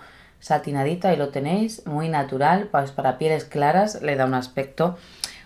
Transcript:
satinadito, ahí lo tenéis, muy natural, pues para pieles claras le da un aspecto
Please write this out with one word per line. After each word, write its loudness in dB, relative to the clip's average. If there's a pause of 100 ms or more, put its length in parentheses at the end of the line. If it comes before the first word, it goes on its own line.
(400)
satinadito, 0
ahí 4
lo -2
tenéis, -2
muy -2
natural, 2
pues 0
para -2
pieles 0
claras 2
le 0
da 2
un 0
aspecto -2 (480)